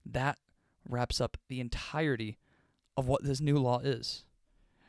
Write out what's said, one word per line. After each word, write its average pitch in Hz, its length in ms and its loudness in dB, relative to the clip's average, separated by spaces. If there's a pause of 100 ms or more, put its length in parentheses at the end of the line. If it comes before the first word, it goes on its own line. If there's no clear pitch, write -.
that 131 320 -2 (500)
wraps 123 320 -2
up - 180 -2 (100)
the 127 120 -6
entirety 120 800 -2 (580)
of 131 120 0
what 131 160 2
this 139 180 0
new 147 160 6
law 123 220 4
is. 123 460 -4 (640)